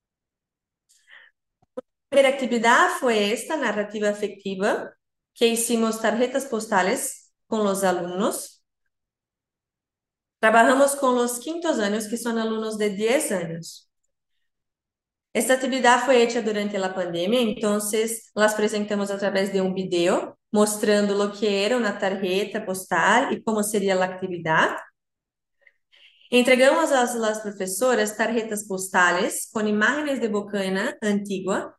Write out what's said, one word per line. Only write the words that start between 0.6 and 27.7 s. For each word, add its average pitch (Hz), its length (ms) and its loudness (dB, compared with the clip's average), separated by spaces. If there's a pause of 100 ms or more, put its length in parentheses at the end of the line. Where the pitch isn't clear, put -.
La 254 80 -14 (260)
primera 269 200 6
actividad 262 600 4 (100)
fue 214 320 2
esta, 311 260 -4
narrativa 208 520 -2
afectiva, 202 880 -4 (400)
que 233 120 4
hicimos 226 540 0
tarjetas 240 440 0
postales 214 840 -2 (160)
con 214 160 -2
los 196 200 0
alumnos. 180 800 -2 (1800)
Trabajamos 254 560 6
con 254 200 2
los 240 240 -2
quintos 320 400 -2
años, 208 280 -2
que 233 100 -4
son 226 220 -4
alumnos 220 380 -4
de 208 120 0
diez 226 420 0
años. 165 580 -8 (1400)
Esta 247 220 0
actividad 254 520 2
fue 254 180 6
hecha 233 180 0
durante 208 380 -2
la 190 140 -4
pandemia, 180 460 -2
entonces 214 960 -2
las 214 220 -2
presentamos 208 560 -2
a 196 80 -6
través 196 340 -2
de 190 80 0
un 185 140 -2
video 180 640 -2 (120)
mostrando 208 640 2
lo 202 160 -2
que 202 340 -2
era 247 120 0
una 208 220 -2
tarjeta 202 680 -4
postal 190 680 0
y - 120 -6
cómo 214 180 0
sería 196 320 0
la 185 120 2
actividad. 175 680 0 (1600)
Entregamos 262 600 6
a 254 140 4 (100)
las 220 240 -2
profesoras 208 800 -2